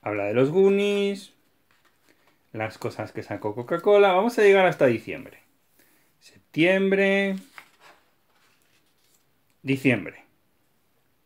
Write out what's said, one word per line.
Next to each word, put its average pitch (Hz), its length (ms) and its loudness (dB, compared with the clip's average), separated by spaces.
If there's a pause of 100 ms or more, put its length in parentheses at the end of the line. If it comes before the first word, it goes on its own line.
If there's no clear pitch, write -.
Habla 104 240 -6
de 104 100 -4
los 135 160 2
Goonies. 202 840 0 (1160)
Las 110 260 -10
cosas 107 340 -10
que 107 100 -12
sacó 104 320 -8
Coca-Cola. 185 580 2
Vamos 208 260 0
a 220 40 2
llegar 196 240 6
hasta 165 200 2
diciembre. 107 540 -4 (800)
Septiembre. 190 1160 0 (2250)
Diciembre. 127 600 -2 (1000)